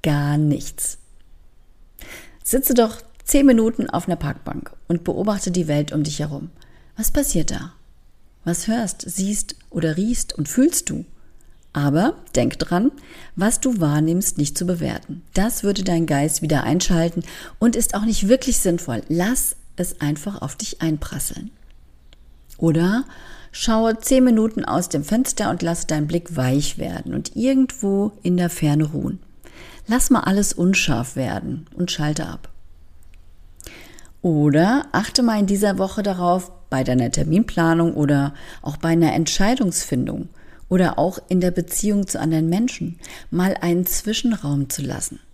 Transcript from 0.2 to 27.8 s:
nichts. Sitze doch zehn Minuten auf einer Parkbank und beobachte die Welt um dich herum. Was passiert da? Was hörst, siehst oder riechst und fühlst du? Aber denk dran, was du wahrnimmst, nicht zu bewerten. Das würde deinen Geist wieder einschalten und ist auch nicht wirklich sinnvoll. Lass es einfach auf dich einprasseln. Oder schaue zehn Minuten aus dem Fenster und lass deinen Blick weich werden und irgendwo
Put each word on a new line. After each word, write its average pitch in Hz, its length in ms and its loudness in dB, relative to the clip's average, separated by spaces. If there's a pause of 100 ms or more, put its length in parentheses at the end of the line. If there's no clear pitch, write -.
nichts. - 600 -2 (1400)
Sitze 269 300 0
doch 226 300 2 (220)
zehn 277 200 4
Minuten 226 460 4
auf - 160 -2
einer 175 100 0
Parkbank - 560 -8 (160)
und 170 160 0
beobachte 202 460 -2
die 175 180 0
Welt 147 240 0
um 151 100 0
dich 151 180 -4
herum. 147 300 -6 (460)
Was 220 140 -2
passiert 277 400 2
da? 156 220 -8 (720)
Was 170 240 -2
hörst, 220 380 -2
siehst 196 500 -4 (140)
oder 156 260 0
riechst 220 360 0
und 151 160 -4
fühlst - 400 2
du? - 160 -6 (720)
Aber 147 400 2 (220)
denk - 240 0
dran, 196 320 2 (420)
was 202 240 2
du 240 220 0
wahrnimmst, 160 580 2
nicht 147 180 -2
zu 175 80 -4
bewerten. 170 580 -4 (120)
Das 208 300 0
würde 196 180 0
deinen 170 240 2
Geist 147 340 0
wieder 151 220 0
einschalten 170 600 2 (340)
und 226 160 4
ist 226 220 -2
auch 208 80 -2
nicht 208 240 0
wirklich 254 300 4
sinnvoll. 170 500 0
Lass 185 480 0 (180)
es - 260 -6
einfach 151 400 -4
auf - 140 -8
dich - 260 -10
einprasseln. 156 680 -4 (1080)
Oder 175 460 2 (460)
schaue 226 480 0
zehn 262 240 4
Minuten 220 420 2
aus - 240 -2
dem 147 140 -2
Fenster 214 480 -2
und 170 120 -4
lass 170 260 -2
deinen 151 180 0
Blick 170 300 -4
weich 135 420 0
werden - 340 -6
und - 220 -6
irgendwo 214 800 2 (100)